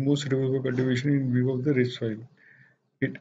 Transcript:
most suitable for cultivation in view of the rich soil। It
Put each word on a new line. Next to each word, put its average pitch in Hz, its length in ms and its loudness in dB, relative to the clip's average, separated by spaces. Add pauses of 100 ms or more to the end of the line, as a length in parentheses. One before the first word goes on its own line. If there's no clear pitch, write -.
most 143 180 2
suitable 135 280 0
for 135 120 -2
cultivation 127 520 0
in 131 180 0
view 123 180 2
of 127 140 -2
the 143 100 2
rich 123 220 2
soil। 113 200 -4 (840)
It 131 200 -2